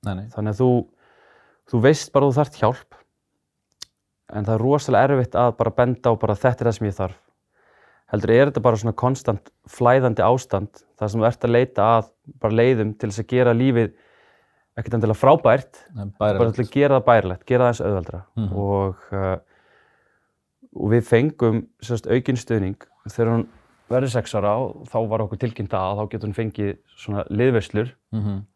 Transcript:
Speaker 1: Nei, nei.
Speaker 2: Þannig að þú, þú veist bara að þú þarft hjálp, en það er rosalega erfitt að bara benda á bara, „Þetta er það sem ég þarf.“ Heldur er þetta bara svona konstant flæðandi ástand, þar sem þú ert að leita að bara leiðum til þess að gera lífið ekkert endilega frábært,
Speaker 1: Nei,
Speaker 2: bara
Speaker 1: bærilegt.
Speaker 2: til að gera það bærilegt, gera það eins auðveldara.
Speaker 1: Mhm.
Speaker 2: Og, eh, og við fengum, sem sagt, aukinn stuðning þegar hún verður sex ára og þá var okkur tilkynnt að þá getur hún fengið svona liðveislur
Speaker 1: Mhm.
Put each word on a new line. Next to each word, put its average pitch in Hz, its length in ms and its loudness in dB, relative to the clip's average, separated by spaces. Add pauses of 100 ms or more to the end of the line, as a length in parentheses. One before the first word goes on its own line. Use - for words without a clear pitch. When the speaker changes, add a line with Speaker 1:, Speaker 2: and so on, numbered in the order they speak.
Speaker 1:
Nei, 104 100 -6
nei. 98 140 -12
Speaker 2:
Þannig 107 200 -6
að 104 120 -6
þú, 123 260 2 (800)
þú 117 120 0
veist 147 300 2
bara 139 140 2
að 143 60 2
þú 123 80 0
þarft 147 200 -4
hjálp, - 340 -2 (1400)
en 104 120 -6
það 110 100 0
er 110 80 -2
rosalega 135 460 2
erfitt 131 260 0
að 120 220 0
bara 117 140 0
benda 123 380 0
á 117 100 2
bara, 107 140 0
„Þetta 117 280 -2
er - 60 0
það 113 100 0
sem 107 100 -4
ég 98 80 -4
þarf.“ 95 240 -6 (920)
Heldur 104 200 0
er 123 200 8
þetta 120 100 -4
bara 117 160 4
svona 107 160 -2
konstant 123 560 -2 (180)
flæðandi 123 540 2
ástand, 104 600 -2 (140)
þar 107 120 -4
sem 110 120 -2
þú 110 60 2
ert 120 140 -2
að 120 100 0
leita 120 300 2
að 110 280 2 (300)
bara 107 140 -2
leiðum 113 440 2
til 110 120 -6
þess 101 140 -10
að - 40 -12
gera 123 260 2
lífið 117 400 2 (840)
ekkert 117 160 -8
endilega 110 240 0
frábært, 131 560 2 (220)
Speaker 1:
Nei, 101 100 -10 (140)
Speaker 2:
bara 104 200 0
Speaker 1:
bærilegt. 113 160 2
Speaker 2:
til - 100 -2
að - 60 -16
gera 139 280 4
það 110 60 -4
bærilegt, 95 400 2
gera 127 180 2
það 123 60 4
eins 117 120 -4
auðveldara. 92 420 -4 (140)
Speaker 1:
Mhm. 101 180 -4
Speaker 2:
Og, 98 400 -2 (160)
eh, 95 260 -4 (1400)
og - 160 -4
við 113 140 2
fengum, 117 640 0 (140)
sem 120 160 -6
sagt, - 140 -10
aukinn 127 260 0
stuðning 101 400 -4 (300)
þegar 113 240 -2
hún 117 160 -2 (420)
verður 127 220 -2
sex 117 240 -6
ára 104 220 0
og - 300 -8
þá 113 220 -4
var 110 120 -2
okkur 104 180 -6
tilkynnt 113 340 -6
að 95 240 -4
þá 107 120 -6
getur 107 200 -8
hún 98 60 -8
fengið 107 420 -6 (180)
svona 101 340 -8
liðveislur 113 640 -2 (200)
Speaker 1:
Mhm. 104 340 -6 (100)